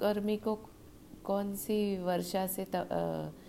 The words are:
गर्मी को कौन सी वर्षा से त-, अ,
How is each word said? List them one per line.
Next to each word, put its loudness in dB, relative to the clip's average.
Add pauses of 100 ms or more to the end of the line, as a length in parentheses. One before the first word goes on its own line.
गर्मी 2
को 0 (680)
कौन 0
सी 2
वर्षा 2
से -4
त-, -2
अ, 0 (180)